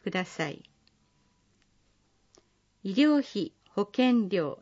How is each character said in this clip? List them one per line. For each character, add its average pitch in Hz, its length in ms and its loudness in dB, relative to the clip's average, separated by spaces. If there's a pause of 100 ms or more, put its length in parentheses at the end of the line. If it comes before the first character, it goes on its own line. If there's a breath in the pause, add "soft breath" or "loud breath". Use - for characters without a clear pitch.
く - 80 -6
だ 185 140 -2
さ 160 240 -6
い。 - 200 -14 (2250)
医 196 120 -8
療 294 260 4
費、 - 320 -6 (160)
保 202 160 -4
険 240 440 2
料、 170 340 -4